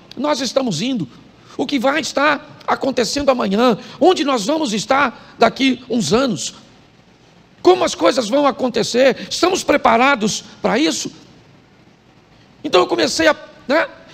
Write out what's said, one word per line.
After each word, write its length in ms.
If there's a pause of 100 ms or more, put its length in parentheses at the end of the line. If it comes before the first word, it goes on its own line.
(160)
nós 240
estamos 400
indo, 280 (480)
o 100
que 120
vai 220
estar 680
acontecendo 640
amanhã, 460 (240)
onde 240
nós 220
vamos 260
estar 680
daqui 520
uns 220
anos, 420 (1080)
como 220
as 100
coisas 360
vão 160
acontecer, 840
estamos 340
preparados 800 (200)
pra 160
isso? 340 (1500)
Então 160
eu 60
comecei 420
a, 80 (320)
né, 180 (280)